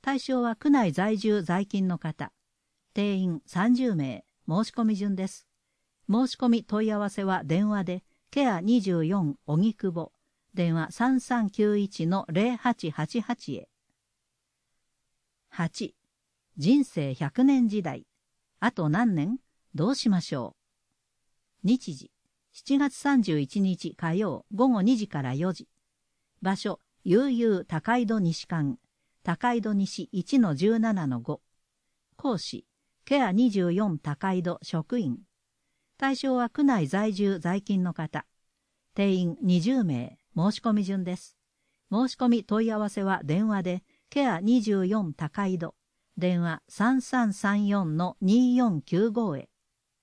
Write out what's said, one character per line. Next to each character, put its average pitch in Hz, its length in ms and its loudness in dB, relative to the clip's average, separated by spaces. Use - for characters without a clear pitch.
対 277 160 -2
象 254 240 -2
は 226 140 -2
区 294 140 0
内 240 220 4
在 208 240 0
住 208 260 0
在 180 240 -2
勤 196 200 0
の 180 120 -2
方。 - 340 -8
定 202 220 0
員 180 300 -2
三 220 280 2
十 240 200 0
名。 131 300 -4
申 185 160 0
し - 60 -6
込 233 140 -2
み 220 120 2
順 202 180 -2
で 185 140 -4
す。 - 180 -16
申 240 180 2
し - 80 -8
込 254 120 0
み 233 160 2
問 214 220 0
い 214 60 0
合 208 60 -2
わ 202 120 -2
せ 196 140 -6
は 185 200 -2
電 175 240 0
話 208 160 -2
で、 180 200 -6
ケ 277 180 2
ア 185 120 0
二 220 200 4
十 175 240 0
四 160 420 0
荻 180 280 2
窪、 170 380 -6
電 170 200 0
話 160 160 -2
三 254 300 0
三 226 300 -2
九 208 280 2
一 190 280 -2
の 185 220 0
零 214 280 0
八 220 340 -2
八 156 300 -4
八 220 340 -8
へ。 - 140 -12
八、 - 460 -6
人 240 280 4
生 139 300 -4
百 156 300 0
年 262 240 4
時 208 140 -2
代。 147 240 -10
あ 233 120 0
と 160 160 -2
何 214 260 2
年？ 170 240 -2
ど 165 160 0
う 277 40 0
し - 140 -2
ま 190 120 2
し - 160 -8
ょ 117 200 -8
う？ - 20 -2
日 208 280 0
時、 - 160 -18
七 - 240 -2
月 277 180 2
三 277 280 2
十 165 180 0
一 143 200 -4
日 185 340 -2
火 165 200 -4
曜 185 380 -2
午 226 160 2
後 220 140 2
二 233 160 4
時 208 100 -4
か 143 140 -6
ら 127 100 -4
四 170 220 -2
時。 - 140 -14
場 190 140 -2
所、 - 240 -6
悠 233 260 4
々 226 340 2
高 220 320 -2
井 240 100 0
戸 190 120 0
西 170 280 -2
館、 143 300 -2
高 240 320 -2
井 233 80 0
戸 214 100 -4
西 196 400 -4
一 208 260 0
の 196 160 4
十 202 240 2
七 208 280 0
の 127 140 -2
五。 120 200 -8
講 254 200 -2
師、 - 300 -10
ケ 277 180 2
ア 180 100 0
二 233 180 4
十 180 220 2
四 185 260 0
高 170 360 -4
井 180 80 -2
戸 175 200 -4
職 170 360 -4
員。 139 220 -4
対 269 200 -2
象 269 180 -2
は 247 160 0
区 294 140 0
内 208 240 4
在 202 260 0
住 196 240 0
在 180 240 -2
勤 196 200 -2
の 175 120 -2
方。 156 320 -8
定 196 200 2
員 180 260 0
二 180 200 4
十 240 240 2
名。 127 340 -4
申 175 160 2
し - 100 -8
込 226 120 0
み 208 120 2
順 190 200 -4
で 180 120 -4
す。 - 200 -20
申 240 180 0
し - 80 -8
込 254 120 2
み 233 160 4
問 220 220 0
い 226 60 0
合 214 60 -2
わ 208 100 -2
せ 202 140 -4
は 190 200 0
電 160 240 0
話 202 160 0
で、 180 220 -4
ケ 285 160 0
ア 180 140 0
二 233 220 4
十 202 220 2
四 190 300 0
高 196 320 -4
井 185 120 -2
戸、 165 160 -8
電 175 260 0
話 165 260 -4
三 247 340 2
三 233 300 0
三 202 340 0
四 190 300 0
の 180 240 -2
二 247 360 4
四 220 260 2
九 202 280 0
五 208 260 -2
へ。 - 120 -12